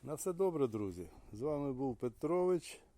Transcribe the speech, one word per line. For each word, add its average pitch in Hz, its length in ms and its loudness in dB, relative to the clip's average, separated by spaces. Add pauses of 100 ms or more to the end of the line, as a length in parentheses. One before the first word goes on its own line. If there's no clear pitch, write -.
На 131 100 -6
все 180 200 -2
добре, 170 340 4
друзі. 95 420 -2 (240)
З 107 80 -8
вами 143 320 0
був 127 240 0
Петрович 175 800 0 (180)